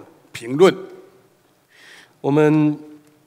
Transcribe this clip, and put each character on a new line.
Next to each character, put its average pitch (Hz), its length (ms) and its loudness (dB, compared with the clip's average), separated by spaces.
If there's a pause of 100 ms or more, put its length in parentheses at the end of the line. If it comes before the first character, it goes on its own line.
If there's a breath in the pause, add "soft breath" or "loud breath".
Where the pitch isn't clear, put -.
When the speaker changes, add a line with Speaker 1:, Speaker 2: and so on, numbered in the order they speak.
(300)
Speaker 1:
评 120 260 -12
论？ 180 160 4 (1500 loud breath)
Speaker 2:
我 139 100 -4
们， 151 480 2 (480)